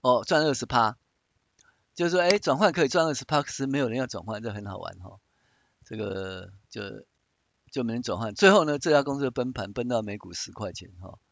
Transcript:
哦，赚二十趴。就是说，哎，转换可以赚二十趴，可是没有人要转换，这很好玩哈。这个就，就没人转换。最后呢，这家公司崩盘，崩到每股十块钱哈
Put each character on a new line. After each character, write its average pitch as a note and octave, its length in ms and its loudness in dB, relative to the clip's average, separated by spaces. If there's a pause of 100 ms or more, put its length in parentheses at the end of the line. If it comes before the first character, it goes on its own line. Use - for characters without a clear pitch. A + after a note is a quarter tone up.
哦， B2 260 4
赚 D#3 160 4
二 D3+ 120 2
十 - 120 -6
趴。 A#2 300 2 (960)
就 F3 120 0
是 E3+ 40 2
说， F3+ 100 4
哎， F#3 200 4
转 C#3 180 2
换 G3 140 4
可 E3+ 120 2
以 C3+ 40 2
赚 E3 180 2
二 D3+ 80 0
十 - 100 -8
趴， D3 180 0
可 - 80 -8
是 C3+ 180 -4
没 C#3 100 0
有 C3+ 100 2
人 A2+ 80 -2
要 C3 120 -2
转 F2 160 -10
换， G#2+ 180 -6
这 A2+ 100 -6
很 G#2 140 -8
好 G2 120 -8
玩 F2 200 -12
哈。 F#2 220 -18 (640)
这 A2+ 120 -12
个 F#2+ 560 -8 (160)
就， G#2 360 -12 (680)
就 B2+ 140 -4
没 A2+ 80 -2
人 A#2+ 100 -4
转 F#2+ 160 -4
换。 G#2+ 160 -6
最 G3 160 8
后 G3 140 6
呢， D3 160 -2
这 E3 100 0
家 C#3+ 140 6
公 C#3 160 -4
司 C3+ 100 0
崩 B2+ 220 -4
盘， G2+ 200 -8
崩 A#2+ 140 -4
到 A#2+ 160 0
每 G#2 160 -6
股 F2+ 140 -14
十 - 180 -10
块 F#2+ 220 -8
钱 - 180 -16 (100)
哈 - 200 -16 (120)